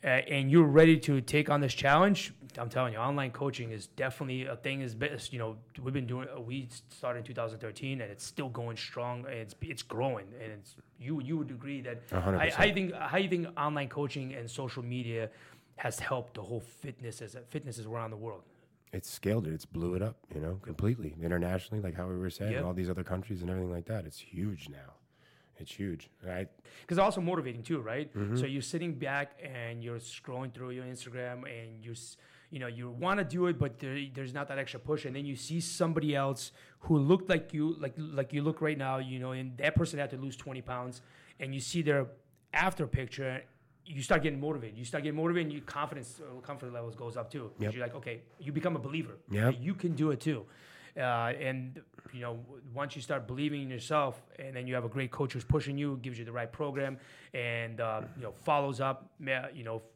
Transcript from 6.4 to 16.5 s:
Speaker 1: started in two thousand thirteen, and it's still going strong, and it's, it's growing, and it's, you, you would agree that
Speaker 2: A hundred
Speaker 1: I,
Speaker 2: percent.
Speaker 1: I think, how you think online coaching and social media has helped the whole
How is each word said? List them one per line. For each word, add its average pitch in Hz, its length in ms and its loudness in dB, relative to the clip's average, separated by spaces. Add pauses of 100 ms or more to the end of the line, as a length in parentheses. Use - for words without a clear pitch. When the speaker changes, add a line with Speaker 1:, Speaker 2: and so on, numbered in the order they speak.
Speaker 1:
started 123 300 -2
in 110 40 -10
two 127 80 -10
thousand 113 240 -4
thirteen, 127 440 -6
and 104 100 -6
it's 101 120 -12
still 139 260 -4
going 117 280 -6
strong, 123 480 -4
and 135 80 -8
it's, 113 300 -8
it's 113 180 -6
growing, 110 460 -2 (120)
and 110 120 -8
it's, 101 240 -16 (240)
you, 139 200 -2
you 139 160 -2
would 147 140 -2
agree 135 320 -8
that 120 300 -8
Speaker 2:
A 92 100 2
hundred 92 200 4
Speaker 1:
I, 160 100 6
Speaker 2:
percent. - 100 4
Speaker 1:
I 208 140 8
think, 190 180 2
how 147 240 0
you 196 100 4
think 170 200 2 (100)
online 147 320 0
coaching 135 460 -4
and 120 120 -8
social 127 360 -6
media 117 480 -2 (460)
has 120 220 -2
helped 123 360 -4
the 113 60 -8
whole 107 200 -6